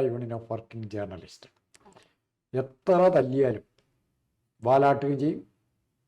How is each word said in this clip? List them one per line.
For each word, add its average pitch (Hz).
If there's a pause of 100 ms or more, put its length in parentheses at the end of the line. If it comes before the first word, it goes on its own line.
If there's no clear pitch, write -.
യൂണിയൻ 120
ഓഫ് 117
വർക്കിംഗ് 113
ജേർണലിസ്റ്റ്. 92 (1120)
എത്ര 180 (160)
തല്ലിയാലും 127 (1000)
വാലാട്ടുകയും 139
ചെയ്യും, 156 (680)